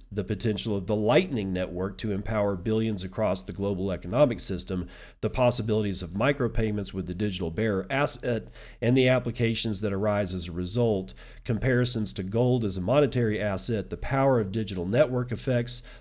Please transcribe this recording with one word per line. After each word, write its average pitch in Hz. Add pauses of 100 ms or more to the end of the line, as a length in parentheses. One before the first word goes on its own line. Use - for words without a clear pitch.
(120)
the 98
potential 104
of 95
the 107
Lightning 110
Network 90
to 107
empower 101
billions 110
across 95
the 95
global 98
economic 104
system, 90 (340)
the 110
possibilities 110
of 82
micropayments 110
with 92
the 90
digital 92
bearer 98
asset, 135 (340)
and 120
the 127
applications 113
that 104
arise 101
as 87
a 87
result, 95 (300)
comparisons 120
to 95
gold 117
as 92
a 92
monetary 113
asset, 101
the -
power 135
of 98
digital 98
network 123
effects, 120 (180)